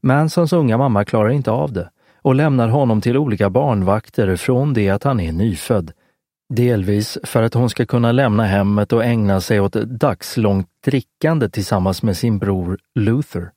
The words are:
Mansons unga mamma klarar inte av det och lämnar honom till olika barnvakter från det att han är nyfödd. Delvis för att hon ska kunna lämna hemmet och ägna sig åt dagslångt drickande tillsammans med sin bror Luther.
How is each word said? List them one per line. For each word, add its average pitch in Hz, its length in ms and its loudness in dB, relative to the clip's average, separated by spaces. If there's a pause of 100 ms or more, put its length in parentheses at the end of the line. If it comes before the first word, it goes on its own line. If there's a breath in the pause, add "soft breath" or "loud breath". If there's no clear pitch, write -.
Mansons 151 520 2
unga 131 240 2
mamma 117 280 2
klarar - 240 0
inte 131 220 -2
av 135 220 -2
det 90 160 -6 (320 soft breath)
och 131 140 2
lämnar 135 320 2
honom 117 340 2
till 120 160 0
olika 107 320 0
barnvakter 104 880 0
från 131 380 0
det 104 160 2
att 98 140 -2
han 135 160 0
är 80 120 -4
nyfödd. 90 600 -2 (640)
Delvis 104 720 0
för 117 200 0
att 113 100 -2
hon 120 160 2
ska 117 160 -2
kunna 117 260 0
lämna 117 320 2
hemmet 101 500 0
och 117 100 2
ägna 104 380 0
sig 104 180 0
åt 98 140 0
dagslångt 110 960 -2 (160)
drickande 139 640 -2
tillsammans 95 540 -2
med 98 140 0
sin 110 220 -2
bror 95 400 -2 (160)
Luther. 107 600 -2